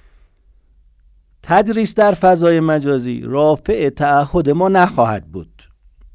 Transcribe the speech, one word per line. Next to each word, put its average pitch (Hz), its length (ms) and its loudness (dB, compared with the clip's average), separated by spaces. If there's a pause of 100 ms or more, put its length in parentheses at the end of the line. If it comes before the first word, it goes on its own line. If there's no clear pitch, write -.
(1400)
تدریس 208 540 0
در 208 160 4
فضای 170 480 2
مجازی 139 600 -2
رافع 147 680 -2
تعهد 143 600 0
ما 175 200 0
نخواهد 113 640 0
بود. 85 320 -18 (520)